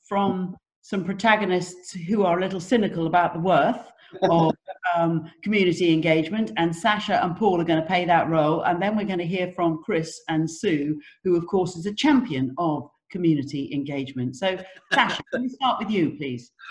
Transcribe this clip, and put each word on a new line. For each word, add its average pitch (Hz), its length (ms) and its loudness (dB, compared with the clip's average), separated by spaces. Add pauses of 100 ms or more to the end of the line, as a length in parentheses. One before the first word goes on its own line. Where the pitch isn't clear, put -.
from 185 540 -2 (260)
some 190 220 -4
protagonists 196 880 0
who 190 320 0
are 175 140 2
a - 20 -2
little 190 200 -2
cynical 196 460 0
about 170 260 2
the 165 80 -6
worth 180 520 2 (300)
of, 165 380 4
<laughs> - 340 -4
um, 165 340 0 (140)
community 180 500 2
engagement. 160 640 0
And 170 180 0
Sasha 208 500 0
and 175 120 -2
Paul 185 240 2
are 165 40 0
gonna 160 180 2
play 180 220 0
that 165 260 2
role. 160 320 2
And 175 180 0
then 208 160 0
we're 202 80 -2
gonna 180 200 -4
hear 180 280 -4
from 165 320 -2
Chris 160 440 -4
and 160 200 0
Sue, 151 520 -2 (240)
who, 180 120 2
of 170 120 -2
course, 185 260 0
is 165 120 -10
a 208 60 -4
champion 208 640 2
of 156 320 -2 (220)
community 147 640 0
engagement. 135 640 -6
So, 190 220 -2 (340)
Sasha, 240 280 2 (120)
can 240 100 -4
we 262 60 -4
start 247 320 -2
with 208 100 -6
you, 180 260 0
please? 127 360 -10 (180)